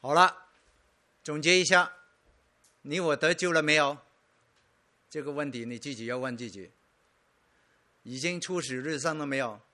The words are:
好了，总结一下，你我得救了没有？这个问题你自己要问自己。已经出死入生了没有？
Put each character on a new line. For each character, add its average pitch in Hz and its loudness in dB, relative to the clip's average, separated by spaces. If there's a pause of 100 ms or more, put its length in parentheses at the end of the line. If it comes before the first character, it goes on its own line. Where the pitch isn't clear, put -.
好 135 -2
了， 180 8 (920)
总 151 -6
结 175 6
一 180 2
下， 180 4 (880)
你 151 -6
我 156 0
得 160 2
救 180 -2
了 160 4
没 151 2
有？ 147 2 (1120)
这 156 -8
个 143 -8
问 143 -4
题 120 -8
你 120 -8
自 139 -10
己 113 -10
要 123 -4
问 127 -4
自 117 -8
己。 92 -14 (1300)
已 127 -12
经 175 -4
出 180 -4
死 131 -6
入 147 -4
生 156 -4
了 147 -6
没 139 -4
有？ 117 -4 (140)